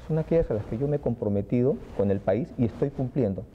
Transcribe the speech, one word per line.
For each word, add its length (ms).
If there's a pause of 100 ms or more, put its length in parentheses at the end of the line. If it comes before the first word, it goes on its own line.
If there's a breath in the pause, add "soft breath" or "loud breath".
son 120
aquellas 320
a 20
las 120
que 120
yo 100
me 100
he 20
comprometido 760 (220)
con 140
el 80
país 380
y 80
estoy 260
cumpliendo. 520 (120)